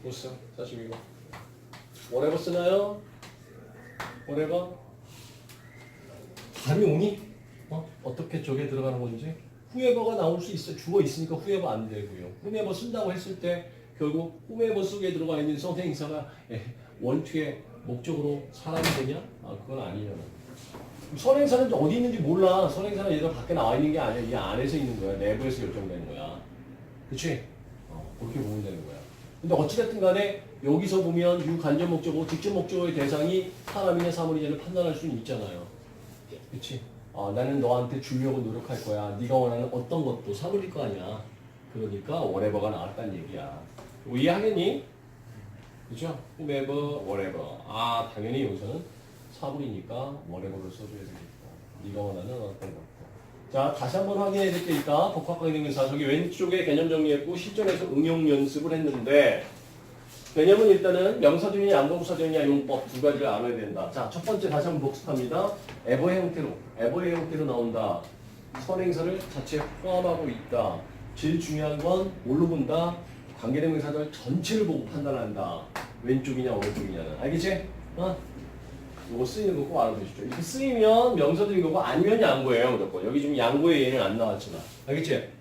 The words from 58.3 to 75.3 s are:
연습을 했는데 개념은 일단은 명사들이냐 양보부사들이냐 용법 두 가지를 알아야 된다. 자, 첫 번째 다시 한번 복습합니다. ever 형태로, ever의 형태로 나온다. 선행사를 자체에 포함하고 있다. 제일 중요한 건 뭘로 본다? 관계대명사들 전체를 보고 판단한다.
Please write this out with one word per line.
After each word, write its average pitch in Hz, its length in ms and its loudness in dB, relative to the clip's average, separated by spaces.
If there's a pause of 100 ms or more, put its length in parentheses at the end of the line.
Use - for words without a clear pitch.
연습을 143 420 2
했는데 143 720 6 (920)
개념은 202 360 10
일단은 185 500 6
명사들이냐 196 600 6
양보부사들이냐 160 680 2
용법 135 480 2
두 127 80 -6
가지를 139 260 4
알아야 120 300 0
된다. 101 340 -6
자, 117 180 -4
첫 170 140 -8
번째 190 260 0
다시 147 180 2
한번 147 220 0
복습합니다. 131 600 -2 (340)
ever 139 360 4
형태로, 160 260 -2 (320)
ever의 170 340 0
형태로 156 320 -2
나온다. 117 560 0 (640)
선행사를 180 540 0 (140)
자체에 147 260 -4 (220)
포함하고 175 480 0
있다. 113 500 -2 (360)
제일 165 220 2
중요한 151 400 -2
건 185 320 2 (140)
뭘로 147 240 4
본다? 165 480 2 (460)
관계대명사들 147 720 0
전체를 202 540 0
보고 135 180 0
판단한다. 117 760 -4 (420)